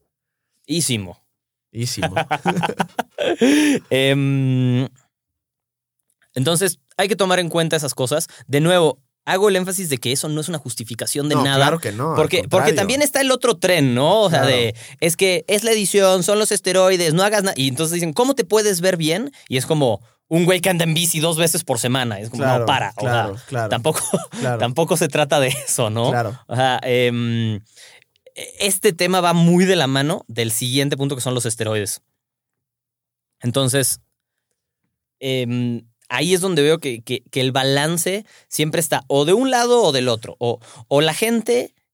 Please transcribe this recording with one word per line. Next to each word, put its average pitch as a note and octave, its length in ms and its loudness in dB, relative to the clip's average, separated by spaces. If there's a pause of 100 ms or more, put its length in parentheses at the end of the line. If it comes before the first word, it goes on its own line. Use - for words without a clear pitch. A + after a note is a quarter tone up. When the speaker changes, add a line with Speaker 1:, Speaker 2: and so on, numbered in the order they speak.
(640)
Speaker 1:
Ísimo. A2+ 580 -4 (480)
Speaker 2:
Ísimo. - 420 -6
Speaker 1:
<laughs> A3+ 1800 0
Em, C3 1000 2 (1500)
entonces, D3+ 440 0 (180)
hay G3 100 0
que G3 80 0
tomar F3+ 240 2
en F3 100 -2
cuenta E3 260 0
esas C#3+ 200 -4
cosas. D3 320 -2 (200)
De C#3+ 120 0
nuevo, E3+ 400 4 (260)
hago F#3+ 240 2
el F#3+ 60 2
énfasis F#3 340 -4
de C3 100 0
que A#2+ 120 -4
eso D3 180 -4
no D3+ 120 -4
es D3 80 -8
una E3 100 -4
justificación B2 720 -6
de D3+ 60 2
Speaker 2:
No, C#3 80 2
Speaker 1:
nada. C#3 140 2
Speaker 2:
claro D3 220 2
que C#3 120 -6
no, C3 200 -4
al C#3+ 40 -2
Speaker 1:
Porque, D3+ 240 2
porque F3+ 100 -4
Speaker 2:
contrario. F#3 260 4
Speaker 1:
también A3+ 280 0
está C#4 180 0
el C4+ 100 2
otro A#3+ 260 0
tren, E3 380 2
¿no? E3+ 260 4
O F#3+ 100 4
sea, C#3+ 100 2
Speaker 2:
Claro. C3+ 140 2
Speaker 1:
de, A#2 200 0 (240)
es E3+ 180 0
que F#3 300 0
es D4 160 0
la A3+ 80 0
edición, F#3+ 520 4
son G3+ 160 2
los G#3+ 120 0
esteroides, F#3 640 2
no F#3 80 2
hagas G#3 200 2
nada. - 140 -2
Y C3+ 100 0
entonces D#3+ 260 -4
dicen, E3+ 200 -4
¿cómo B3+ 220 2
te A#3+ 100 -2
puedes G#3 360 0
ver F#3 160 0
bien? E3+ 340 -2 (160)
Y B2 100 -2
es B2+ 100 -2
como C#3 340 0 (260)
un E3+ 180 2
güey F3+ 160 2
que F#3+ 100 0
anda E3+ 140 0
en D#3+ 100 0
bici E3+ 240 -2
dos D#3+ 180 0
veces E3+ 260 0
por B2 160 -4
semana. B2 400 -2
Es A2 120 -10
como, B2+ 120 -8
Speaker 2:
Claro, B2+ 180 2
Speaker 1:
no, A#2 40 -2
para. A#2+ 320 0
O G2+ 40 -8
Speaker 2:
claro, G#2+ 360 -2
Speaker 1:
sea, - 100 -18
Speaker 2:
claro, A#2 220 -4
Speaker 1:
tampoco, B2 300 -2 (400)
Speaker 2:
claro. B2 180 -2
Speaker 1:
<laughs> - 20 -4
tampoco D#3 380 0
se F3 100 0
trata D3+ 320 0
de C3 100 2
eso, C3 420 -4
¿no? A#2 180 0
Speaker 2:
Claro. A#2+ 380 -2
Speaker 1:
O A#2 80 -6
sea, B2+ 280 2
em, A#2+ 760 0 (1000)
este G3 320 2
tema F3+ 300 0
va E3+ 120 2
muy F3 320 6
de F#3+ 100 4
la D3+ 100 2
mano C3+ 420 -2
del A#2 240 -2
siguiente C#3 460 -2
punto, C#3 180 -2
que B2 60 -8
son B2+ 140 -2
los A#2+ 100 -4
esteroides. A2 560 -4 (1400)
Entonces, C3 580 0 (1200)
em, B2 640 -2 (240)
ahí D3+ 240 0
es F3 80 2
donde F3+ 200 0
veo D#3+ 180 4
que, A#2+ 220 -8
que, - 300 -6
que C3 100 -2
el C3 100 0
balance D#3 760 0 (220)
siempre D#3 320 -2
está - 280 -2
o C#3+ 180 2
de E3+ 80 2
un C4 180 2
lado A#3+ 320 2
o D#3+ 80 4
del B2+ 180 0
otro. A2+ 300 -4
O, A#2+ 200 -4 (280)
o C#3+ 140 2
la D#3 120 0
gente A#3 600 -2 (200)